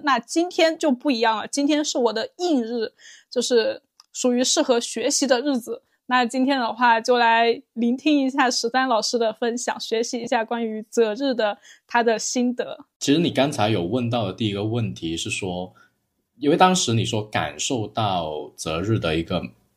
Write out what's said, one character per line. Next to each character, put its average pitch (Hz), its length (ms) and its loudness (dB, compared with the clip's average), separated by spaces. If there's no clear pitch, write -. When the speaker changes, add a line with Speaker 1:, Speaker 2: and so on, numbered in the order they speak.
Speaker 1:
那 262 160 2
今 339 300 -2
天 330 280 2
就 302 140 2
不 269 180 -2
一 226 100 0
样 226 180 2
了， - 100 -8
今 285 180 -2
天 302 160 2
是 294 140 -4
我 240 160 2
的 220 240 -4
应 330 260 0
日， 226 300 -4
就 247 100 -2
是 220 420 0
属 247 220 0
于 247 100 2
适 - 180 2
合 240 160 2
学 240 320 -4
习 285 160 0
的 247 140 2
日 277 160 0
子。 226 260 -8
那 247 180 2
今 262 180 0
天 269 160 0
的 220 120 -2
话， 226 280 4
就 247 160 2
来 233 460 4
聆 240 240 0
听 294 240 4
一 262 80 2
下 262 220 2
十 240 180 -2
三 262 180 0
老 233 140 2
师 233 180 -2
的 226 140 2
分 233 240 -2
享， 240 240 -6
学 226 220 -2
习 240 180 -4
一 233 60 -8
下 233 180 0
关 233 200 -4
于 220 260 -6
择 220 240 2
日 269 200 0
的 214 220 0
他 240 160 0
的 226 160 2
心 247 360 -2
得。 - 300 -10
Speaker 2:
其 - 120 0
实 151 60 4
你 165 120 2
刚 135 200 2
才 107 200 0
有 95 120 0
问 117 280 -2
到 113 160 -2
的 92 80 -6
第 113 120 -4
一 101 60 -2
个 101 120 -4
问 110 280 -4
题 82 240 -6
是 98 140 -8
说， 90 420 -6
因 143 140 0
为 170 80 4
当 185 180 6
时 123 160 -2
你 113 100 2
说 107 220 -4
感 78 340 -6
受 113 280 -4
到 85 680 -4
择 82 280 -6
日 107 160 0
的 82 180 -2
一 82 60 -2
个 85 200 -4